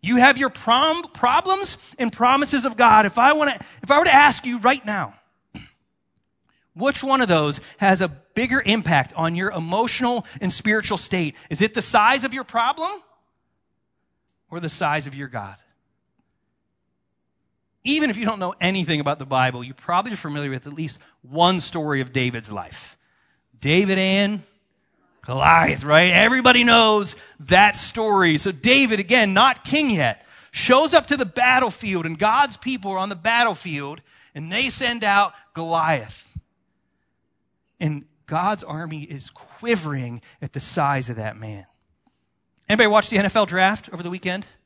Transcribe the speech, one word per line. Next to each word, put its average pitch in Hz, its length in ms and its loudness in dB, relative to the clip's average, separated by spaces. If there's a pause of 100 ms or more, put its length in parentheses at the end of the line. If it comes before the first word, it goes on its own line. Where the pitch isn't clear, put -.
You 233 160 0
have 254 200 6
your 269 120 -2
prom-, 311 540 0 (100)
problems 359 840 -2
and 233 160 -4
promises 269 500 0
of 240 140 -4
God. 214 300 6
If 196 100 -4
I 262 160 6
wanna, 285 260 0 (220)
if 185 80 -16
I 277 80 6
were 330 80 4
to 320 80 4
ask 285 320 4
you 240 140 -6
right 254 260 0
now, 190 300 -6 (1600)
which 262 280 -4
one 269 180 0
of 233 60 0
those 151 320 0 (200)
has 196 220 2
a 185 60 -2
bigger 233 560 -4
impact 170 520 0
on 165 200 -2
your 190 140 -4
emotional 214 760 -4 (120)
and 190 140 -2
spiritual 214 460 -2
state? 170 360 -4 (140)
Is - 140 -2
it 214 100 -2
the 233 80 -4
size 233 420 2
of 254 120 -6
your 262 80 -10
problem 320 580 -4 (1500)
or 165 80 -12
the 165 100 -8
size 151 380 -4
of 135 80 -16
your 139 120 -12
God? 101 280 -12 (2250)
Even 294 280 0
if 196 60 -4
you 233 80 -6
don't 208 140 -4
know 185 220 -4
anything 175 380 0
about 143 180 -2
the 170 80 -12
Bible, 127 380 -2
you're 131 100 -14
probably 202 420 -4
familiar 147 360 -8
with 131 160 -10
at 143 60 -16
least 156 260 -10 (240)
one 170 360 2
story 151 400 -4
of 127 140 -8
David's 120 380 -4
life. - 440 -14 (640)
David 190 380 2
and 196 460 0 (800)
Goliath, 147 600 2
right? 160 280 4
Everybody 240 520 4
knows 220 520 4 (240)
that 185 360 4
story. 196 600 2
So 196 140 -2
David, 220 480 2
again, 202 340 2
not 240 300 2
king 294 260 0
yet, 143 380 -2 (240)
shows 294 420 2
up 311 140 4
to 285 100 -2
the 262 80 -2
battlefield, 226 800 -2
and 165 140 -8
God's 233 360 0
people 208 360 -8
are 190 80 -4
on 190 100 -4
the 202 60 -8
battlefield, 170 880 -4 (340)
and 147 160 -12
they 247 180 -2
send 240 340 -4
out 202 300 2 (220)
Goliath. 160 840 -4 (1400)
And 151 260 -6 (200)
God's 180 380 -4
army 156 400 -12
is - 260 -16
quivering 147 920 -6 (200)
at 143 120 -12
the 139 60 -8
size 139 500 -2
of 117 80 -8
that 107 200 -10
man. 107 280 -16 (1040)
Anybody 220 200 4
watch 208 220 4
the 220 80 0
N 202 80 2
F 196 100 -2
L 208 100 4
draft 185 480 0
over 175 80 -12
the 175 80 -8
weekend? 185 380 -8 (180)